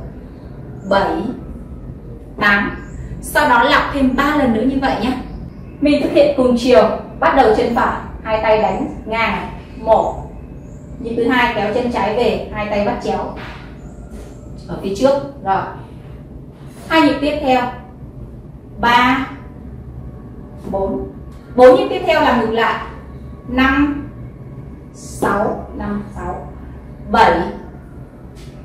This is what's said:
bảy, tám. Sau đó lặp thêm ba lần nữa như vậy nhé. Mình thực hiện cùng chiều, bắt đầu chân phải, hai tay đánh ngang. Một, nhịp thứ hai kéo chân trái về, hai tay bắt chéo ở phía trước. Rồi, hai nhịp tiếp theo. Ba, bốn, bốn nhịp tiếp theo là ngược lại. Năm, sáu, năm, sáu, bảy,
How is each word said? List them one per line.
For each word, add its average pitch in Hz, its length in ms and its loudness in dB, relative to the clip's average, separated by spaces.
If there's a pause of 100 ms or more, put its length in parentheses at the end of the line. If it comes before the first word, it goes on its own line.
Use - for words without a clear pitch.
(880)
bảy, 196 240 4 (1300)
tám. 202 440 2 (380)
Sau 294 280 2
đó - 140 6
lặp 294 200 4 (100)
thêm 262 220 4
ba 285 200 2
lần 254 180 4
nữa 220 80 2
như 262 200 2
vậy 202 200 2
nhé. 254 100 0 (680)
Mình 285 220 4
thực - 80 0
hiện 294 260 6
cùng 247 200 4
chiều, 226 320 8 (300)
bắt - 180 4
đầu 226 200 8
chân 233 180 2
phải, - 220 0 (260)
hai 220 200 0
tay 214 180 4
đánh 208 340 0 (100)
ngang. 220 460 -2 (280)
Một, 220 360 4 (840)
nhịp 233 180 -6
thứ 233 100 0
hai 247 280 4
kéo 208 180 -2
chân 247 180 0
trái 208 240 0
về, 220 380 0
hai 208 160 -4
tay 208 160 0
bắt 254 180 0
chéo 202 300 -2 (1300)
ở - 160 -10
phía 196 120 -2
trước. 277 480 2
Rồi, 190 180 2 (1300)
hai 320 120 6
nhịp 294 200 6
tiếp 294 200 0
theo. 254 200 4 (1160)
Ba, 254 480 4 (1400)
bốn, 196 400 -2 (440)
bốn 254 200 12
nhịp - 140 2
tiếp - 160 -2
theo 311 160 4
là 254 160 4
ngược 220 140 0
lại. 226 320 0 (640)
Năm, 277 640 2 (840)
sáu, - 720 -2 (120)
năm, 202 260 -4 (120)
sáu, 180 320 -8 (640)
bảy, 170 300 6 (1200)